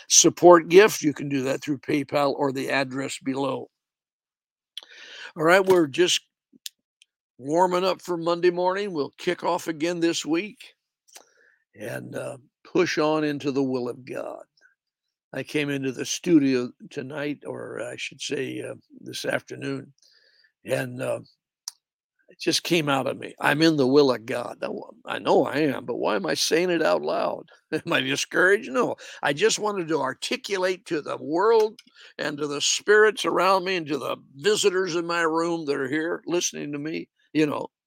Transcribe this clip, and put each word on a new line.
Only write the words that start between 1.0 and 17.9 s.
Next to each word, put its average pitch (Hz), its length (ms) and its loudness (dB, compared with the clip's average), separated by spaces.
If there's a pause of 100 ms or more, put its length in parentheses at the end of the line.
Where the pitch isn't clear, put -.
you 147 120 0
can 147 140 -8
do 139 160 0
that 139 180 -2
through 143 160 -4
PayPal 143 560 0
or 139 180 -2
the 135 180 -6
address 135 480 -4
below. 131 520 -6 (1700)
All 156 80 -2
right, 185 200 6
we're 180 220 6
just 151 340 0 (1160)
warming 180 460 2
up 180 180 -2
for 180 140 -4
Monday 170 340 2
morning. 185 420 -2
We'll 156 260 -4
kick - 260 -4
off 175 240 -2
again 165 320 -4
this 165 260 0
week 175 480 -6 (1000)
and, 123 400 -10
uh, 127 240 -10 (260)
push 170 340 0
on 156 260 2
into 147 280 -4
the 139 100 0
will 127 260 -2
of 127 160 -12
God. - 400 -12 (880)
I 135 100 -8
came 143 280 -4
into 135 220 -4
the 127 140 -8
studio 135 640 2 (200)
tonight, 143 560 -10
or 120 360 -10
I 123 140 -10